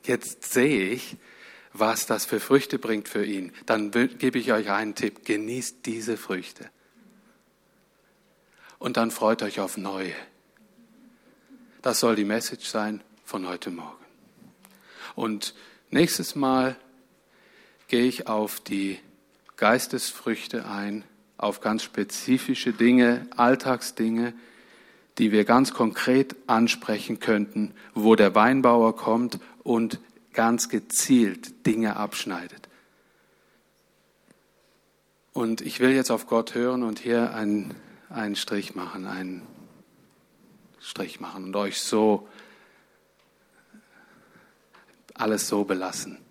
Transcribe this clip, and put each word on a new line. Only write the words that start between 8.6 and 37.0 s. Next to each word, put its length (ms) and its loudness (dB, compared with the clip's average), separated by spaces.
Und 200 -4
dann 120 2
freut 320 0
euch 180 -6
auf 160 -4
neue. 380 -6
Das 180 0
soll 160 4
die 100 0
Message 420 -4
sein 340 -4
von 220 -8
heute 240 -8
Morgen. 340 -14
Und 400 -6
nächstes 460 0
Mal 400 2
gehe 180 4
ich 220 -2
auf 320 -2
die 400 -4
Geistesfrüchte 1080 -2
ein, 380 -6
auf 240 -4
ganz 220 0
spezifische 920 -2
Dinge, 640 6
Alltagsdinge, 960 0
die 120 4
wir 140 4
ganz 260 4
konkret 640 0
ansprechen 720 0
könnten, 560 -2
wo 220 8
der 180 6
Weinbauer 640 6
kommt 440 -2
und 380 0
ganz 360 2
gezielt 960 0
Dinge 280 0
abschneidet. 720 -8
Und 300 -2
ich 180 -8
will 120 6
jetzt 180 2
auf 160 0
Gott 300 0
hören 260 0
und 160 -4
hier 380 0